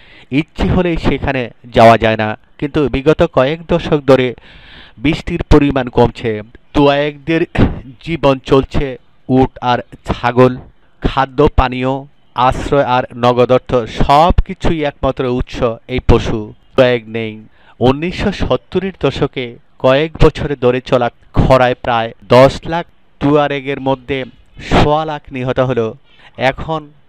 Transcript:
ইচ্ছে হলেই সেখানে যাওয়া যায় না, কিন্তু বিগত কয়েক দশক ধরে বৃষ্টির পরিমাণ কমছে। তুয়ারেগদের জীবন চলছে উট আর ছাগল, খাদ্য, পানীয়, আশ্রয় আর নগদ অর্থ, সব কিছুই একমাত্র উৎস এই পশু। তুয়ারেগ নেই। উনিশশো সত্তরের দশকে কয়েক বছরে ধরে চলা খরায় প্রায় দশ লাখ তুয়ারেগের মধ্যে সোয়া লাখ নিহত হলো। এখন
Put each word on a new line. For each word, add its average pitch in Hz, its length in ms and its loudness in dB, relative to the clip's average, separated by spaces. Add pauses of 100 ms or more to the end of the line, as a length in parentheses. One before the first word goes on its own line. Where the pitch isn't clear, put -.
(320)
ইচ্ছে 160 360 -4
হলেই 170 300 0
সেখানে 135 520 -2 (160)
যাওয়া 117 320 6
যায় 110 200 0
না, 107 200 -4 (200)
কিন্তু 143 320 -2
বিগত 135 340 0 (100)
কয়েক 143 340 0
দশক 160 400 -2
ধরে 127 280 4 (640)
বৃষ্টির 160 460 -4
পরিমাণ 139 440 2
কমছে। 120 540 -2 (320)
তুয়ারেগদের 147 720 0 (580)
জীবন 139 360 -2
চলছে 135 580 -2 (320)
উট 131 320 2
আর 123 180 0 (260)
ছাগল, 123 520 2 (440)
খাদ্য, 135 540 0
পানীয়, 127 340 0 (460)
আশ্রয় 131 480 0
আর 127 200 0 (120)
নগদ 120 360 2
অর্থ, 127 240 0
সব 143 560 2 (140)
কিছুই 170 380 -4
একমাত্র 139 420 -4
উৎস 123 380 -4 (240)
এই 127 120 -6
পশু। 113 540 0 (220)
তুয়ারেগ 123 320 2
নেই। 110 340 -8 (380)
উনিশশো 151 520 0
সত্তরের 185 680 -4
দশকে 135 560 -4 (240)
কয়েক 139 320 2 (120)
বছরে 147 320 0
ধরে 127 260 0
চলা 120 280 0 (240)
খরায় 127 480 2
প্রায় 117 320 -2 (160)
দশ 131 360 6
লাখ 165 200 -6 (340)
তুয়ারেগের 143 600 -2
মধ্যে 131 460 -4 (360)
সোয়া 151 440 0
লাখ 151 160 -8 (100)
নিহত 127 280 -4
হলো। 117 340 -2 (440)
এখন 147 520 -4 (200)